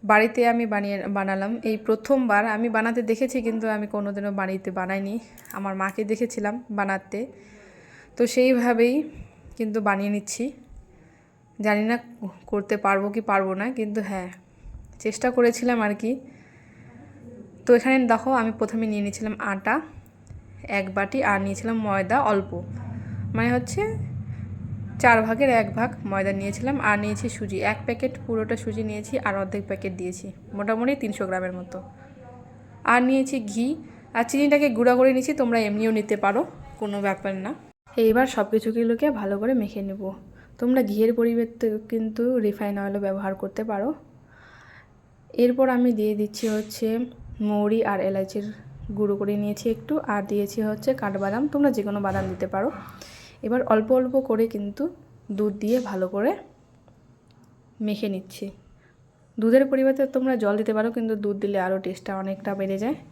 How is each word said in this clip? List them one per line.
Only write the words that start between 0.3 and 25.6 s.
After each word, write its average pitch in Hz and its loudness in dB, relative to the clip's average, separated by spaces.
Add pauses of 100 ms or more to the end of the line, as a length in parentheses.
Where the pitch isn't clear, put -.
আমি 233 2
বানিয়ে, 202 -2 (200)
বানালাম 196 -2 (180)
এই 214 0
প্রথমবার। 220 2 (120)
আমি 226 0
বানাতে 226 0
দেখেছি, 233 0 (100)
কিন্তু 220 -2 (100)
আমি 208 -4
কোনোদিনও 202 -4
বাড়িতে 190 -4 (100)
বানাইনি। 196 -4 (420)
আমার 196 -4
মাকে 190 -2 (100)
দেখেছিলাম 220 -2 (160)
বানাতে, 196 -4 (960)
তো - 4
সেইভাবেই 240 4 (640)
কিন্তু 220 -2 (100)
বানিয়ে 202 0
নিচ্ছি। 208 -4 (1200)
জানি 208 4
না 240 2 (540)
করতে 208 0 (100)
পারবো 196 2
কি 226 0
পারবো 196 2
না, 208 -2 (140)
কিন্তু 208 -2 (100)
হ্যাঁ, 185 -6 (720)
চেষ্টা 220 0
করেছিলাম 240 4
আর 208 0
কি। 226 0 (1500)
তো - -8
এখানে 262 4 (160)
দেখো, 226 2 (120)
আমি 226 0
প্রথমে 226 -2
নিয়ে 208 -2
নিয়েছিলাম 214 -6 (180)
আটা 202 0 (1040)
এক 190 -2 (100)
বাটি, 202 0
আর 196 2
নিয়েছিলাম 196 -4 (100)
ময়দা 196 0 (140)
অল্প, 196 0 (840)
মানে 226 2
হচ্ছে 247 -2 (1200)
চার 240 8 (100)
ভাগের 226 2 (120)